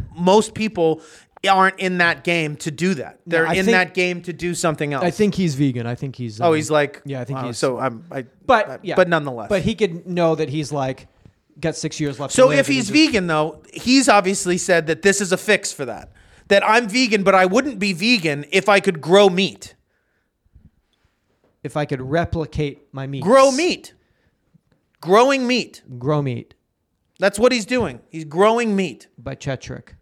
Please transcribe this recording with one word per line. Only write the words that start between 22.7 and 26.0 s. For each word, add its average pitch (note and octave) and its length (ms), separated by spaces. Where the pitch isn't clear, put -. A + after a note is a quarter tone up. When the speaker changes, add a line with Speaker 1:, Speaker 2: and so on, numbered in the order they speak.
Speaker 2:
my C3+ 120
meats. C3+ 200
Speaker 1:
Grow C4+ 260
meat. C#4+ 400
Growing B3 440
meat. A#3+ 360
Speaker 2:
Grow D3 220